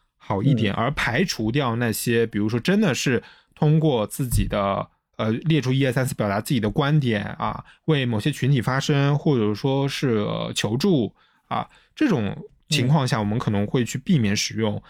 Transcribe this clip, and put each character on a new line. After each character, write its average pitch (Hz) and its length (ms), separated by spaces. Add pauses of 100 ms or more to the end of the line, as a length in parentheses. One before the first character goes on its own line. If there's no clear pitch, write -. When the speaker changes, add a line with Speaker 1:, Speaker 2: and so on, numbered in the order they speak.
(160)
Speaker 1:
好 101 260
一 139 140
点， 107 180
Speaker 2:
嗯。 - 20
Speaker 1:
而 123 160
排 123 340
除 113 260
掉 127 240
那 117 160
些， 117 340
比 107 140
如 107 80
说 117 100
真 185 220
的 160 160
是 123 260 (320)
通 156 280
过 120 260
自 - 180
己 107 220
的， 98 420 (280)
呃， 110 140
列 151 280
出 127 140
一 135 120
二 131 60
三 131 140
四 - 100
表 107 140
达 98 100
自 127 140
己 120 80
的 107 80
观 147 320
点 107 240 (120)
啊， 110 280 (220)
为 143 180
某 120 120
些 143 140
群 127 180
体 147 120
发 131 180
声， 143 400
或 143 180
者 107 160
说 135 320
是、 127 340
呃， 110 360
求 113 220
助 143 360 (360)
啊， 117 180 (260)
这 311 140
种 117 400 (220)
情 131 180
况 143 180
下， 123 120
Speaker 2:
嗯。 - 20
Speaker 1:
我 104 60
们 107 120
可 113 140
能 101 160
会 127 160
去 - 140
避 165 200
免 104 160
使 - 200
用， 104 360